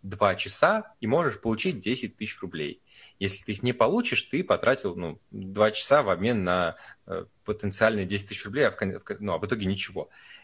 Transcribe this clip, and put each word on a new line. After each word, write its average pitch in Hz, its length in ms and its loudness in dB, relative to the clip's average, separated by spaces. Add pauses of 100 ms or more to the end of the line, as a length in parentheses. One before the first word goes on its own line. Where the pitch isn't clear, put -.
два 98 340 2
часа 208 640 0
и 110 80 -2
можешь 139 320 2
получить 113 400 -2
десять 113 360 -4
тысяч - 240 -10
рублей. 82 400 -8 (380)
Если - 240 -4
ты 110 100 -6
их 98 120 -10
не 123 80 2
получишь, 123 500 2
ты 170 220 -2
потратил, 104 500 2
ну, 87 260 -6 (120)
два 104 400 2
часа 143 300 4
в 104 60 -2
обмен 98 360 2
на, 90 320 0 (300)
э, 90 200 -8 (180)
потенциальные 107 600 0
десять 98 220 -4
тысяч - 160 -10
рублей, 117 240 2
а - 20 -4
в - 60 -8
кон-, 95 220 -4
в - 60 -20
кон-, - 160 -8
ну, 101 120 -2
а 82 60 0
в 82 60 -8
итоге 101 220 -2
ничего. 95 420 -4 (360)